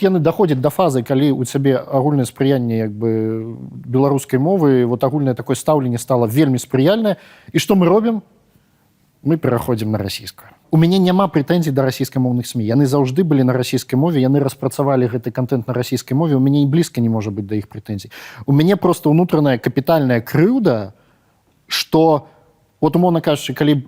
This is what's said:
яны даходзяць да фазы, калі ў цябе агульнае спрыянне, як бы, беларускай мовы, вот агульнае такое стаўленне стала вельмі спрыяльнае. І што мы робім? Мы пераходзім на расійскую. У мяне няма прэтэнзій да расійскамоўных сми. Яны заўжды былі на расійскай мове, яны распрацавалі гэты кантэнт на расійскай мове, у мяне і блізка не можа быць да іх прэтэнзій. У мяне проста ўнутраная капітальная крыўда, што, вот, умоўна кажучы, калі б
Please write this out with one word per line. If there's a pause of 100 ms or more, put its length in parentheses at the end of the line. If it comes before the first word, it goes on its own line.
яны
даходзяць
да
фазы,
калі
ў
цябе
агульнае
спрыянне,
як
бы, (320)
беларускай
мовы,
вот
агульнае
такое
стаўленне
стала
вельмі
спрыяльнае. (340)
І
што
мы
робім? (1000)
Мы
пераходзім
на
расійскую. (240)
У
мяне
няма
прэтэнзій
да
расійскамоўных
сми.
Яны
заўжды
былі
на
расійскай
мове,
яны
распрацавалі
гэты
кантэнт
на
расійскай
мове,
у
мяне
і
блізка
не
можа
быць
да
іх
прэтэнзій. (360)
У
мяне
проста
ўнутраная
капітальная
крыўда, (760)
што, (540)
вот,
умоўна
кажучы,
калі
б